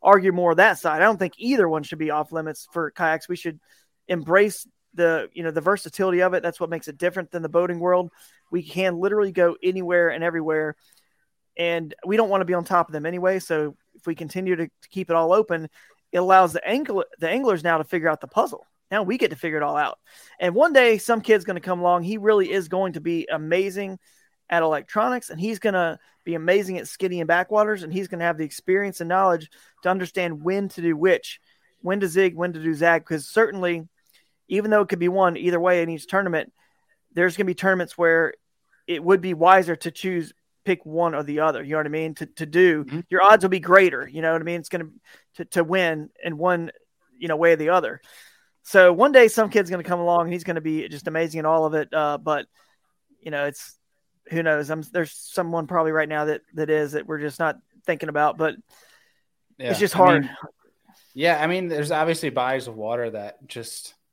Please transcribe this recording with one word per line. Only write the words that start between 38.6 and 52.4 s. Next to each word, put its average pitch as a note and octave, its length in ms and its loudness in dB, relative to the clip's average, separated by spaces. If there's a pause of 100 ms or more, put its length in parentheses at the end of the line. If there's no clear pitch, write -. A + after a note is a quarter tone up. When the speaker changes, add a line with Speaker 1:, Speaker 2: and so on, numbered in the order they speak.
Speaker 1:
it E3+ 180 -4
would F3+ 180 4
be F#3 120 -4
wiser F3 420 4
to E3 140 -10
choose, F3 440 -6 (320)
pick F3+ 200 -2
one D#3+ 300 -2
or D3 80 -4
the D3 160 -6
other, D3+ 240 0
you C#3+ 80 -14
know D#3 60 -2
what D#3 80 -2
I D3 40 -8
mean? D#3+ 260 -6
To, E3 100 -12
to - 200 -12
do, D#3 380 4
Speaker 2:
Mm-hmm. C#3 160 -8 (100)
Speaker 1:
your F3 140 2
odds G3+ 200 8
will F#3+ 60 0
be F#3 100 -2
greater, E3+ 480 4
you D3 140 -12
know D#3+ 120 0
what E3 80 -2
I - 20 -10
mean? E3+ 160 -6
It's D#3 100 -16
gonna, E3 200 -8 (460)
to, E3 100 -12
to E3+ 180 0
win D#3+ 460 -2 (140)
in E3 140 -6
one, E3+ 340 0 (460)
you E3+ 100 -8
know, D#3 100 -2
way E3+ 160 6
or - 20 6
the D#3 140 0
other. E3+ 320 0 (640)
So F3+ 300 8
one B3 200 4
day A#3+ 160 10
some A3 200 0
kid's F#3+ 200 0
gonna F3 140 -6
come F3+ 160 -4
along F3 260 2
and F3 80 -6
he's F3 100 -8
gonna E3+ 180 -4
be D#3 280 -4
just D3 180 -12
amazing D#3+ 320 -4
in D#3 60 -4
all D#3+ 200 2
of D#3 80 -2
it. D#3 200 -4
Uh, D3 240 -2
but, D3 280 -4 (760)